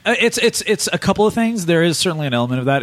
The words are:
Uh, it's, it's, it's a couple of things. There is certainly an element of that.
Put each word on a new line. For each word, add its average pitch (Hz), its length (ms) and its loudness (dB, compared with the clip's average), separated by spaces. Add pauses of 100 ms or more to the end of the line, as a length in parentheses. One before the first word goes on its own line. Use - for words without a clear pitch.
Uh, 226 120 2
it's, 220 200 0
it's, - 240 0
it's - 280 -2
a 175 80 -2
couple 196 280 2
of 208 80 2
things. 226 320 -2
There 165 160 4
is 170 160 2
certainly 156 280 -2
an 127 60 -2
element 123 280 0
of 123 60 -2
that. 139 160 0